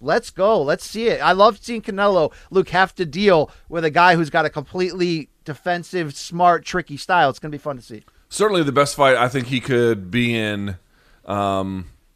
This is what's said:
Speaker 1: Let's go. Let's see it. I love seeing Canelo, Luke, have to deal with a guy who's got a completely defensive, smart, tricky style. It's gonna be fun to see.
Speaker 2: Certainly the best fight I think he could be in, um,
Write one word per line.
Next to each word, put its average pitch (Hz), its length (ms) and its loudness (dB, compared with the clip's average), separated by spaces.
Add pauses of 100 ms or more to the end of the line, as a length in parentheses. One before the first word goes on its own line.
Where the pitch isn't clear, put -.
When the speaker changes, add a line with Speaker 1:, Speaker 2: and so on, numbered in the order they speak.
Speaker 1:
Let's 156 300 -2
go. 196 320 2
Let's 151 260 -2
see 226 200 -4
it. 147 120 0
I 160 120 4
love 202 300 4
seeing 226 200 -10
Canelo, 196 500 0 (180)
Luke, 185 180 0
have 185 280 0
to 185 100 -6
deal 170 440 2 (180)
with 165 160 -4
a 160 60 0
guy 170 240 6
who's 165 160 0
got 165 140 0
a 147 60 -4
completely 175 800 -4 (140)
defensive, 170 720 -6
smart, 175 500 2
tricky 165 320 -8
style. 165 340 2
It's - 80 -6
gonna 151 140 -12
be 143 60 -10
fun 139 180 -10
to 117 60 -18
see. 107 220 -20 (240)
Speaker 2:
Certainly 190 360 0
the 139 80 -2
best 139 220 2
fight 135 220 4
I 123 120 2
think 123 180 -4
he 131 120 -4
could 117 520 0
be 120 260 0
in, 101 400 -4 (480)
um, 95 600 -4 (300)